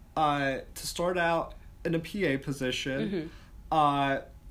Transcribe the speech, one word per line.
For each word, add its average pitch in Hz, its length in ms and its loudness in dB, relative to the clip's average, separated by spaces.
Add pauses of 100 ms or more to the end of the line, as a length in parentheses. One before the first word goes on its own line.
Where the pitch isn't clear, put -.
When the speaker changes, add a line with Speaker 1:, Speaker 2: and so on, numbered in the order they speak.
(180)
Speaker 1:
uh, 143 400 2 (160)
to - 140 -10
start 180 320 0
out 170 340 2 (320)
in 170 100 0
a 165 40 0
P 185 260 -2
A 135 120 2
position. 131 600 -2 (100)
Speaker 2:
Mm-hmm. 170 180 -2 (440)
Speaker 1:
Uh, 143 480 4 (320)